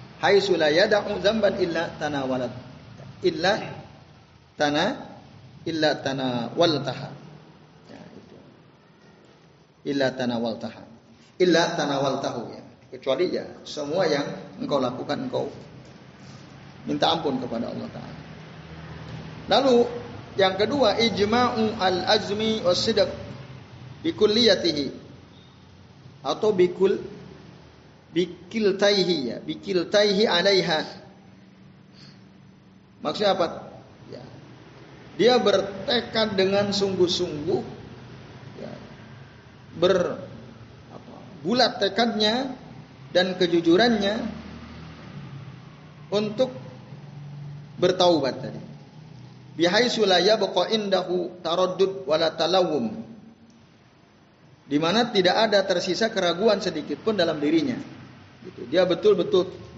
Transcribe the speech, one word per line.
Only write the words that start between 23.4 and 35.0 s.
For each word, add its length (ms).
bikulliyatihi 880
atau 280
bikul-, 480
bikiltaihi, 1120
ya, 160
bikiltaihi 880
'alaiha. 520
Maksudnya 400
apa? 80
Ya. 120